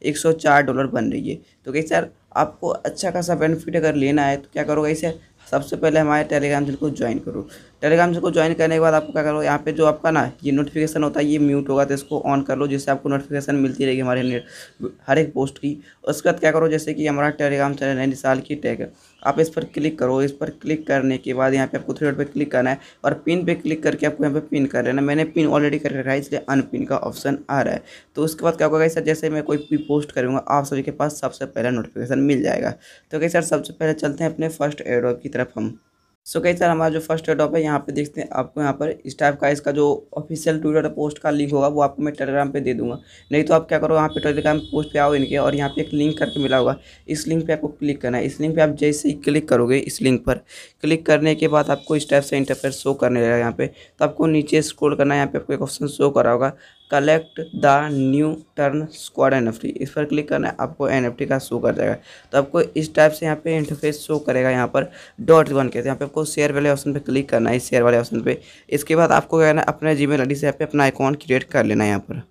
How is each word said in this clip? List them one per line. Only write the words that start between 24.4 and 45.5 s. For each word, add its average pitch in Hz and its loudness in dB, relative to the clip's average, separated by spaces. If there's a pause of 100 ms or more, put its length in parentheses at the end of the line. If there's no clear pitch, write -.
पिन 143 0
कर 123 -2
लेना। 135 0
मैंने 143 0
पिन 156 0
already 147 2
कर 143 -4
रखा 135 -4
है, 139 0
इसलिए - -6
अनपिन 135 0
का 135 -2
ऑप्शन - -4 (120)
आ 135 0
रहा - -2
है। - -6 (320)
तो 151 -2
उसके 160 -4
बाद 165 0
क्या 156 2
होगा 156 2
गाइस, 160 2
जैसे 156 -2
मैं 151 -4
कोई 151 0
भी 147 -2
पोस्ट 147 -2
करूँगा, 127 -2
आप 143 2
सभी 135 -4
के 143 -8
पास 147 -4
सबसे 135 -6
पहले 120 -2
नोटिफिकेशन 120 -4
मिल 139 2
जाएगा। - -2 (380)
तो 156 -4
गाइस 170 0
यार, 170 2
सबसे 147 -2
पहले 156 0
चलते 151 -2
हैं 160 0
अपने 160 -2
फर्स्ट 147 -4
एयरड्रॉप 120 0
की 104 -10
तरफ 123 -4
हम। 113 -6 (480)
So - -4
गाइस 175 2
यार, 175 4
हमारा 160 2
जो 160 -2
फर्स्ट 160 -4
एयरड्रॉप 151 0
है, 165 2
यहाँ 151 0
पे - -8
देखते 147 -6
हैं - -8
आपको 131 -6
यहाँ 143 0
पर 147 -4 (160)
इस 131 -12
टाइप 143 2
का 143 2
इसका 147 0
जो 143 2 (320)
ऑफिशियल 156 -2
Twitter 156 2
पोस्ट 147 -4
का 160 -2
लिंक 147 0
होगा, 139 4
वो 147 0
आपको 139 0
मैं 147 -2
Telegram 139 -2
पे 147 -4
दे 127 0
दूँगा। 120 -4 (320)
नहीं 151 4
तो 165 2
आप 165 4
क्या 156 0
करो, 156 0
यहाँ 156 2
पे 151 -6
Telegram 151 0
पोस्ट 151 -6
पे 151 0
आओ 147 4
इनके 139 0
और 139 2